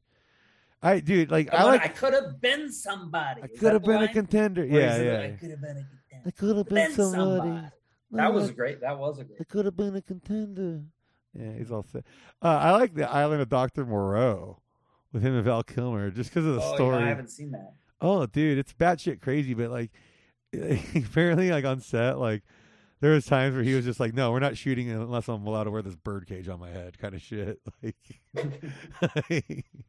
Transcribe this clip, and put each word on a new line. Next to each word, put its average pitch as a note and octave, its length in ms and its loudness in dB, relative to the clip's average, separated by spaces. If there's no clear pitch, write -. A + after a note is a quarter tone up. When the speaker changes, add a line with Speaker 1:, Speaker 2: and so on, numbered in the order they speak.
Speaker 1:
I, F#3 180 4
dude, D#3+ 300 2
like, D#3+ 200 2
Speaker 2:
Come F3 100 4
Speaker 1:
I - 40 8
Speaker 2:
on, A3 80 8
Speaker 1:
like B3+ 120 6
Speaker 2:
I - 40 -2
could C4+ 260 0
have G#3+ 260 -2
been C#4 320 0
somebody. E3 680 -6
Speaker 1:
I - 20 -14
Speaker 2:
Is - 60 -14
Speaker 1:
could - 100 -20
Speaker 2:
that A3 140 6
Speaker 1:
have G#3 80 2
Speaker 2:
the F#3 60 0
Speaker 1:
been A3 80 4
a G#3+ 100 4
Speaker 2:
line? A3 80 -4
Speaker 1:
contender. G#3 480 2
Speaker 2:
Or D3 40 -2
Speaker 1:
Yeah, C3+ 280 6
Speaker 2:
is A#2 60 2
it, A#2+ 40 0
Speaker 1:
yeah. A#2+ 160 0
Speaker 2:
"I G2+ 180 -6
could E3+ 120 -12
have D3 100 -12
been D3 100 -10
a C#3+ 40 -12
contender"? - 520 -16
Speaker 1:
I F3+ 40 -4
could G3+ 260 0
have G#3 120 -2
been G3 60 -2
Speaker 2:
Been A3 180 4
Speaker 1:
somebody. F#3+ 460 2
Speaker 2:
somebody. E3+ 280 -4
That C#3+ 120 0
Speaker 1:
No, G3 60 6
Speaker 2:
was G#3 180 2
Speaker 1:
I - 40 -6
Speaker 2:
a - 20 -14
great, C3 260 -4
that C#3 180 -4
was C#3 200 -4
a C3 60 -14
great - 180 -20
Speaker 1:
I - 20 -8
could G3+ 220 -2
have F#3 100 -2
been G3+ 180 -2
a G3 80 -4
contender. F#3+ 800 -8
Yeah, A2 180 -10
he's A#2 180 -10
all A2 140 -6
set. - 200 -12
Uh, E3 60 4
I D#3 240 4
like G#3+ 220 4
The D3 140 -2
Island D3 340 2
of A#2 80 -4
Doctor C3 340 0
Moreau G2+ 760 0
with G#2+ 100 -2
him C3 120 2
and A#2 100 2
Val A#2 180 2
Kilmer, A2+ 480 -4
just A2 220 -8
'cause E3 140 0
of D3+ 80 2
the A#2 60 -2
Speaker 2:
Oh, - 40 -4
you C#3+ 60 -4
know, C#3+ 60 -4
Speaker 1:
story. B2+ 280 4
Speaker 2:
I A#2 40 0
haven't A#2 220 -4
seen D3 220 -14
that. G2 220 -14
Speaker 1:
Oh, F#3+ 260 2
dude, D3+ 320 2
it's - 140 -6
batshit E3+ 480 0
crazy, C3+ 340 -2
but, A#2 160 -2
like, A#2 200 -6
<laughs> - 300 -20
apparently, D#3+ 1000 0
like, D3 160 0
on C3 140 -2
set, B2 380 0
like, A2 240 -2
there D3 120 6
was D3+ 140 4
times C3+ 280 2
where C3 100 0
he C3 100 2
was B2+ 100 0
just A#2+ 160 -4
like, A#2 140 0
"No, B2 180 0
we're B2+ 80 0
not C3+ 160 0
shooting B2 340 -4
unless A#2 380 -4
I'm G#2+ 180 -6
allowed G#2+ 180 -2
to G#2+ 60 -4
wear G#2+ 120 -4
this F#2+ 140 -10
bird G2 300 -10
cage F#2 220 -10
on F2+ 100 -10
my F2 120 -16
head," F2 280 -12
kinda F#2+ 200 -10
shit. G#2 460 -8
<laughs> - 180 -16
Like, A2+ 140 -8
<laughs> D3 1300 -6